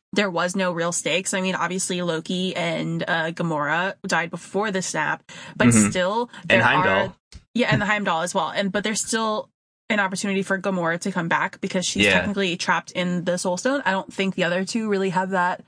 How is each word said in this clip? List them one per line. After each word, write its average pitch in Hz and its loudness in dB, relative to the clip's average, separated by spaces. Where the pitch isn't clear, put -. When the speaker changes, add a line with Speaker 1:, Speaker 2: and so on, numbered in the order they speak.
Speaker 1:
there 202 2
was 175 0
no 190 2
real 170 0
stakes. 170 -2
I 196 0
mean, 185 0
obviously 180 -2
Loki 180 -2
and, 165 -2
uh, 165 0
Gamora 165 -2
died 170 0
before 196 -4
the 190 0
snap, 156 -2
but 240 6
Speaker 2:
Mm-hmm. 214 6
Speaker 1:
still 202 0
Speaker 2:
And 117 4
Speaker 1:
there - 2
Speaker 2:
Heimdall. 185 4
Speaker 1:
are, - -12
yeah, 226 2
and 214 4
the 196 0
Heimdall 190 0
as 175 -2
well. 165 2
And, 196 0
but 202 -2
there's 214 -2
still 220 -2
an 214 0
opportunity 196 0
for 190 0
Gamora 175 0
to 202 -4
come 175 -2
back 165 0
because 190 -2
she's 202 2
Speaker 2:
Yeah. 190 6
Speaker 1:
technically 185 0
trapped - -2
in 180 -2
the 180 0
Soul 180 -2
Stone. 269 0
I - 2
don't 294 -4
think 190 0
the 180 0
other 175 0
two 220 -2
really 190 2
have 185 0
that 180 0